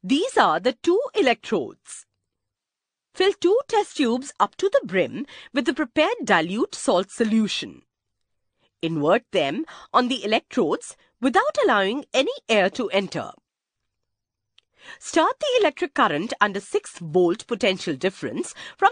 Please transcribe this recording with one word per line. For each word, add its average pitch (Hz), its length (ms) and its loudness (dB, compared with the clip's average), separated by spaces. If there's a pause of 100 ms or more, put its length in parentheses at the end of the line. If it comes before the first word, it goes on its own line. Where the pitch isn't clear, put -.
These 294 340 0
are 170 220 4
the 233 140 -2
two 370 280 0 (140)
electrodes. - 880 -2 (1080)
Fill 381 240 2
two 381 180 4 (100)
test 415 300 0
tubes 254 420 -2
up - 180 0
to 381 120 -2
the 494 160 2
brim 180 400 -2 (280)
with 247 120 -2
the 294 80 0
prepared 311 500 0
dilute 190 520 0
salt 196 340 0
solution. 214 720 -2 (1000)
Invert 160 500 0
them 180 340 -2 (280)
on 247 160 2
the 196 140 -6
electrodes 214 720 -2 (260)
without 381 420 2
allowing 226 500 2
any 339 200 2 (140)
air 202 240 4
to - 180 -4
enter. 175 420 -4 (1700)
Start 359 400 0
the 494 220 0
electric 311 340 -2
current 196 440 0
under 202 200 0
six - 400 -6
volt 175 480 0
potential 190 480 -2
difference 147 580 -6 (240)
from 392 140 4